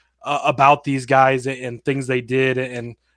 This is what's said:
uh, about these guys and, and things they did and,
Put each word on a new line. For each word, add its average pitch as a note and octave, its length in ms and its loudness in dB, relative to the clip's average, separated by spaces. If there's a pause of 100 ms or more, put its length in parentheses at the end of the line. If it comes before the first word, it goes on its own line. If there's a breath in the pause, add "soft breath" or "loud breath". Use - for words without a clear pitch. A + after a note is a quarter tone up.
(240)
uh, C#3+ 200 -4
about C#3+ 380 4
these C3+ 240 -4
guys C3+ 400 2
and, C3+ 120 -6
and B2 260 -10
things C3+ 220 -4
they B2+ 140 -2
did B2+ 380 0
and, B2 380 -8 (200)